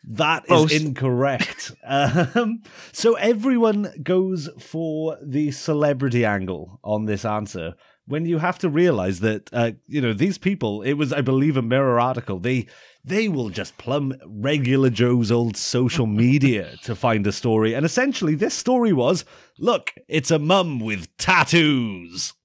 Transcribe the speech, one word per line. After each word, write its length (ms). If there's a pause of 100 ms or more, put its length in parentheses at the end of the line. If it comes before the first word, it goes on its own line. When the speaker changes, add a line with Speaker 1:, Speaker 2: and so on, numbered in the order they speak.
Speaker 1:
that 360
is 40
Speaker 2:
Close. 240
Speaker 1:
incorrect. 1040
<laughs> 80
Um, 760 (300)
so 220
everyone 800 (100)
goes 460 (100)
for 640
the 280
celebrity 760
angle 600
on 220
this 180
answer, 500 (340)
when 160
you 140
have 220
to 80
realize 520
that, 320
uh, 200 (160)
you 120
know, 120
these 260
people, 440
it 100
was, 200
I 100
believe, 340
a 60
Mirror 360
article, 400
they, 300 (360)
they 240
will 220
just 280
plumb 360 (100)
regular 640
Joe's 420
old 240
social 500
media 680
<laughs> 80
to 100
find 320
a 60
story. 420
And 100
essentially, 520
this 180
story 380
was, 320 (340)
"Look, 340 (140)
it's 240
a 80
mum 400
with 380
tattoos." 1160 (120)